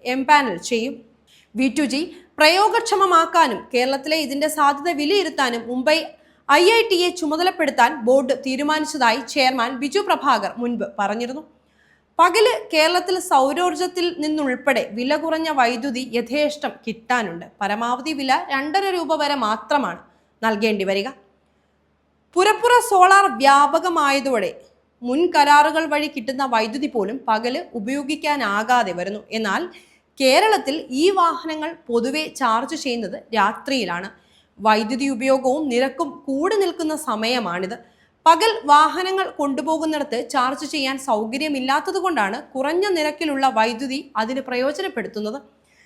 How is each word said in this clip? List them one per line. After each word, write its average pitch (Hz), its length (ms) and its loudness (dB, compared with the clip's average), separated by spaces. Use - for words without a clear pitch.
എംപാനൽ 262 420 2
ചെയ്യും. 233 240 -2
വി 262 120 2
ടു 311 60 0
ജി 285 80 -2
പ്രയോഗക്ഷമമാക്കാനും 349 1200 4
കേരളത്തിലെ 269 520 0
ഇതിന്റെ 285 220 -2
സാധ്യത 285 320 0
വിലയിരുത്താനും 294 600 0
മുംബൈ 262 260 0
ഐ 302 140 6
ഐ 453 120 4
ടിയെ 359 200 2
ചുമതലപ്പെടുത്താൻ 320 720 0
ബോർഡ് 269 260 4
തീരുമാനിച്ചതായി 277 760 0
ചെയർമാൻ 254 380 0
ബിജു 294 260 -2
പ്രഭാകർ 254 440 0
മുൻപ് 240 220 -4
പറഞ്ഞിരുന്നു. 240 440 -6
പകല് 415 320 4
കേരളത്തിൽ 349 420 2
സൗരോർജ്ജത്തിൽ 349 760 0
നിന്നുൾപ്പെടെ 269 600 -2
വില 262 240 0
കുറഞ്ഞ 320 280 -2
വൈദ്യുതി 247 440 -2
യഥേഷ്ടം 277 560 -2
കിട്ടാനുണ്ട്. 214 600 -4
പരമാവധി 240 580 -4
വില 269 140 0
രണ്ടര 302 340 -2
രൂപ 320 260 -2
വരെ 285 140 0
മാത്രമാണ് 220 540 -2
നൽകേണ്ടി 214 440 0
വരിക. 196 180 -2
പുരപ്പുറ 427 380 4
സോളാർ 392 360 6
വ്യാപകമായതോടെ 277 1080 2
മുൻ 262 120 0
കരാറുകൾ 294 500 6
വഴി 294 220 0
കിട്ടുന്ന 269 280 -6
വൈദ്യുതി 233 400 -2
പോലും 220 240 -2
പകല് 240 340 -2
ഉപയോഗിക്കാനാകാതെ 247 1200 -2
വരുന്നു. 202 220 -8
എന്നാൽ 220 260 -2
കേരളത്തിൽ 302 540 4
ഈ 339 40 6
വാഹനങ്ങൾ 320 520 0
പൊതുവെ 254 360 -2
ചാർജ് 254 440 0
ചെയ്യുന്നത് 233 340 -4
രാത്രിയിലാണ്. 202 720 -2
വൈദ്യുതി 220 560 2
ഉപയോഗവും 262 560 0
നിരക്കും 262 380 0
കൂടി 311 340 0
നിൽക്കുന്ന 330 320 -2
സമയമാണിത്. 214 720 -2
പകൽ 339 240 6
വാഹനങ്ങൾ 339 560 4
കൊണ്ടുപോകുന്നിടത്ത് 294 800 -2
ചാർജ് 269 400 -2
ചെയ്യാൻ 269 220 -2
സൗകര്യമില്ലാത്തതുകൊണ്ടാണ് 269 1300 -2
കുറഞ്ഞ 311 320 -2
നിരക്കിലുള്ള 302 480 -2
വൈദ്യുതി 240 420 -2
അതിന് 254 260 -4
പ്രയോജനപ്പെടുത്തുന്നത്. 254 920 -6